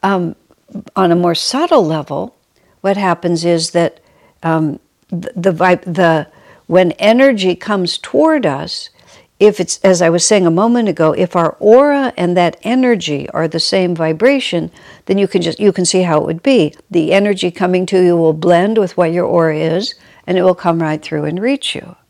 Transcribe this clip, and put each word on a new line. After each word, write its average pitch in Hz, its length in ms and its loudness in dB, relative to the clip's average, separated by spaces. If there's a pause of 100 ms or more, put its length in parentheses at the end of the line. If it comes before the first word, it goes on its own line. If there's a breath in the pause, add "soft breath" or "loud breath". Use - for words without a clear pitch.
Um, 185 340 -2 (600)
on 180 160 2
a 170 40 2
more 175 200 0
subtle 277 500 0
level, 156 500 -6 (460)
what 196 160 0
happens 170 480 -2
is 170 240 0
that, 170 300 -2 (420 soft breath)
um, 160 380 -2 (300)
the, 175 260 -10
the, 185 160 0
vib-, 180 320 2
the, 165 440 0 (380 soft breath)
when 175 280 2
energy 214 640 2
comes 185 440 -4
toward 302 480 0
us, 143 420 -6 (500 soft breath)
if 208 220 4
it's, - 180 -6
as 185 220 2
I 170 80 2
was 170 160 0
saying 196 200 2
a 165 60 2
moment 226 380 0
ago, 156 240 0
if - 220 -2
our 170 240 0
aura 269 580 4
and 180 180 -2
that 175 260 0
energy 214 680 -2
are 160 180 -4
the 160 120 -4
same 180 360 0
vibration, 170 760 0 (360 loud breath)
then 190 120 -2
you 202 100 0
can 185 140 -2
just, 165 180 -4
you 208 120 4
can 185 140 -2
see 185 160 0
how 165 180 2
it - 60 -2
would 165 180 -6
be. 208 320 2 (160)
The 160 220 0
energy 196 360 0
coming 185 380 -2
to 185 160 2
you 175 140 4
will 160 160 2
blend 175 440 2
with 190 200 -2
what 170 160 0
your 175 120 -2
aura 160 320 0
is, 160 380 -4 (320 soft breath)
and 185 100 -2
it 180 60 0
will 185 120 4
come 165 260 -2
right 156 200 -4
through 151 220 -6
and 156 180 -4
reach 269 320 -4
you. - 220 -14 (140)